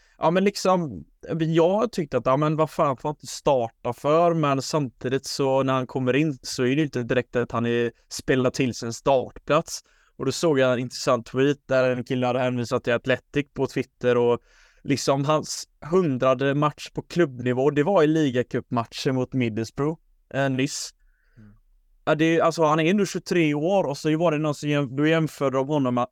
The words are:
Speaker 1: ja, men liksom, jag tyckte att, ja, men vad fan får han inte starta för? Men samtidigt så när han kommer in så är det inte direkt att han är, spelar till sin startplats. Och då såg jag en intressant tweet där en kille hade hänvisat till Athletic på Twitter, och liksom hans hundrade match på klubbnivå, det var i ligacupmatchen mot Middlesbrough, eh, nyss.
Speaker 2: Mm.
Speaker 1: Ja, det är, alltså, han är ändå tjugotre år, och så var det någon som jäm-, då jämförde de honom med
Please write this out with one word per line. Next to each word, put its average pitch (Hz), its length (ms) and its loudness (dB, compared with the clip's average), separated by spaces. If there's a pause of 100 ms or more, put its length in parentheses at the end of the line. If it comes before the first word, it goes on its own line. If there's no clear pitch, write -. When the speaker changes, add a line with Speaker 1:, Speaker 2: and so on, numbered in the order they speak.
(180)
Speaker 1:
ja, 160 120 2
men 185 140 2
liksom, 175 600 -2 (340)
jag 165 540 2
tyckte 170 240 -4
att, 160 100 -2
ja, 131 100 4
men 151 200 0
vad 156 140 0
fan 143 260 0
får - 120 -8
han 151 80 -6
inte - 100 -20
starta 123 680 -2
för? 165 420 2
Men 143 280 0
samtidigt 131 640 -4
så 135 360 0
när 131 100 0
han 127 140 -2
kommer 127 300 0
in 147 260 0
så - 240 -4
är 131 100 2
det 156 60 2
inte 131 200 -4
direkt 123 340 -2
att 120 160 -2
han 117 140 -2
är, 117 260 0 (160)
spelar 123 420 0
till 123 240 -2
sin 117 180 -8
startplats. - 880 -2 (360)
Och 135 100 -6
då 131 60 0
såg 156 260 2
jag 131 140 4
en 120 60 0
intressant 123 480 -2
tweet 139 320 0 (100)
där 131 220 2
en 123 140 -4
kille 127 220 -2
hade 123 120 0
hänvisat 123 460 -2
till 123 80 0
Athletic 127 600 -2
på 135 120 -2
Twitter, 123 500 -2
och 120 240 2 (440)
liksom 139 400 0
hans - 440 -2 (220)
hundrade 139 640 2
match 147 360 -2
på - 120 -10
klubbnivå, 127 680 0
det 143 120 2
var 180 200 4
i 151 40 6
ligacupmatchen 131 1080 0
mot 127 180 -2
Middlesbrough, 123 680 -2 (340)
eh, 135 160 0
nyss. 131 400 -4 (460)
Speaker 2:
Mm. 107 180 -20 (500)
Speaker 1:
Ja, 151 100 2
det 156 100 2
är, 165 180 4
alltså, 160 220 2
han 156 160 4
är 160 100 2
ändå 202 160 2
tjugotre 165 480 0
år, 175 300 0
och 143 140 -4
så 156 200 0
var 165 140 2
det 147 60 -2
någon 156 160 -2
som 147 140 -6
jäm-, 143 280 -2
då 147 100 2
jämförde 151 500 0
de 135 120 0
honom 135 260 0
med 123 180 0